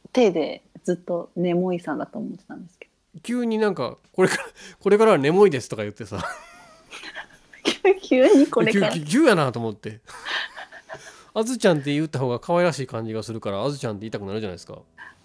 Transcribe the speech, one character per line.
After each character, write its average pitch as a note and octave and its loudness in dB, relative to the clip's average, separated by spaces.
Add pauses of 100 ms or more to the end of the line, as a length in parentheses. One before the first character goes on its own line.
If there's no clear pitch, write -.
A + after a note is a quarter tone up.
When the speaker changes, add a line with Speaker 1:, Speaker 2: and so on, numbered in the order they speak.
(140)
Speaker 1:
体 A#3 4
で E3 -4 (200)
ず F3+ -2
っ F3 -4
と F3 -8
ネ F3 -2
モ F3+ 0
い F3 -4
さ - -8
ん - -8
だ - -8
と - -16
思 - -10
っ - -10
て - -20
た - -20
ん F3+ -16
で E3+ -20
す - -20
け - -20 (280)
ど。 D3+ -20
Speaker 2:
急 A#3+ -6
に A3+ -2
な A3 0
ん F#3+ -4
か、 B2 -6 (160)
「こ - 0
れ F#3 6
か - -2
ら、 - -10 (360)
こ - -2
れ G3+ 6
か A3 4
ら A3 6
は F3+ 6
ネ C#3+ 2
モ G3 6
い - 0
で C#3 -2
す」 - -10
と - -8
か G#2+ -4
言 G#2 -6
っ - -12
て A#2 -16
さ。 G2 -8
Speaker 1:
<laughs> - -4
急 C4 4
に C#4+ 8
こ - -2
れ A3 2
か G3+ 4
ら。 - -2
Speaker 2:
急、 E3 -4
急、 D3 -10
急 G3 2
や A#3+ 6
な C#3+ 2
と A#2+ -6
思 A2+ -4
っ G#2 -10
て。 G#2+ -14 (1300)
あ A3 -2
ず A#3+ -6
ち G#3 2
ゃ F3+ 6
ん D#3 0
っ - -6
て C#3+ -2
言 D3+ 0
っ - -4
た C#3 -6
方 C3 -2
が A#2+ -4
可 - -2
愛 F3 2
ら F3 2
し C3+ -8
い A#2+ -10
感 A2+ -8
じ A2 -8
が A2 -6
す A2+ -10
る A2 -10
か G#2+ -6
ら、 G2 -4
あ C3+ -2
ず C#3+ -6
ち C#3 -6
ゃ - -6
ん G#2+ -6
っ - -10
て G2 -12
言 A2 -12
い - -16
た G#2+ -6
く G2+ -12
な G2 -8
る A2 -4
じ G#2+ -6
ゃ G2 -8
な F2+ -10
い - -14
で - -16
す - -20
か。 - -18 (440)